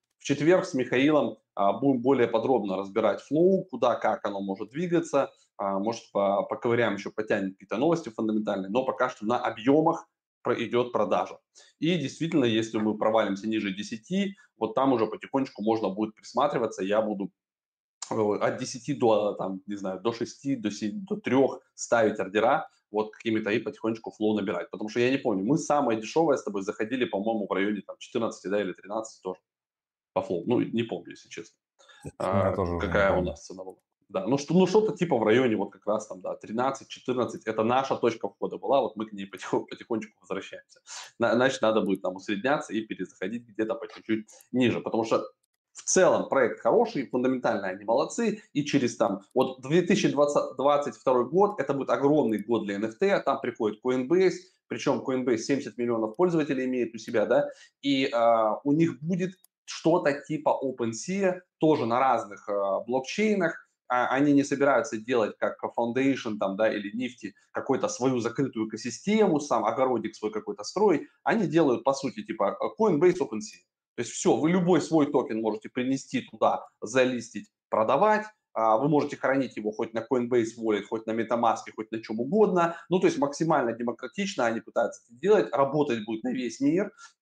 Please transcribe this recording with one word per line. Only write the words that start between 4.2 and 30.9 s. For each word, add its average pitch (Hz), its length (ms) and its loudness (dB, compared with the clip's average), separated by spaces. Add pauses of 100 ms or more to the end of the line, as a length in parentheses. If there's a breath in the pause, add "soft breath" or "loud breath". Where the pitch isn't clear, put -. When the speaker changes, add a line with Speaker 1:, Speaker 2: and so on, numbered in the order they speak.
Speaker 1:
оно 101 160 -4
может 98 300 -6
двигаться, 165 600 0 (260 soft breath)
а, 98 220 -2
может, 113 340 -4
по-, 101 300 2
поковыряем 117 520 0
еще, 98 180 -8
потянем 104 400 -2
какие-то - 240 -10
новости 160 320 0
фундаментальные, 107 640 -2
но 127 140 0
пока - 260 -2
что - 160 -12
на 123 120 0
объемах 123 720 0 (340)
про-, 123 120 0
идет 120 380 0
продажа. 95 460 0 (400 soft breath)
И 175 200 0
действительно, 147 460 0
если 110 340 0
мы 107 200 0
провалимся 107 500 0
ниже 101 240 -2
десяти, 180 640 -6 (200 loud breath)
вот 110 180 -4
там - 180 2
уже 110 140 2
потихонечку 107 560 -6
можно 110 260 0
будет 107 280 -4
присматриваться, 123 680 -2
я 101 180 0
буду, 101 300 -4 (800)
э, 123 40 -4
от 107 440 0
десяти 131 360 -8
до, 107 400 2
там, 95 320 -6
не 101 100 -8
знаю, 95 240 -8
до 117 120 -2
шести, 135 440 -6
до 104 140 -4
се-, 104 220 -6
до 104 240 -8
трех 127 440 0 (140 soft breath)
ставить 113 440 0
ордера, 104 500 0 (220 loud breath)
вот 107 220 -4
какими-то 107 380 -4
и 113 100 0
потихонечку 110 600 -6
Flow 107 140 2
набирать. 95 360 -4
Потому 107 180 -8
что 113 100 -6
я 120 120 2
не 135 80 0
помню, 101 260 -2
мы 143 140 2
самое 135 420 0
дешевое 147 360 2
с - 60 -4
тобой 101 200 -6
заходили, 113 420 -4
по-моему, 104 440 -2
в 98 40 -2
районе 98 340 -2
там 92 120 -16
четырнадцати, 110 500 -6
да, 101 120 0
или 95 120 -4
тринадцати - 500 -10
тоже 92 160 -8 (760)
по 92 60 -2
Flow. 87 260 -4
Ну, 117 140 2
не 113 240 -2
помню, 90 260 -10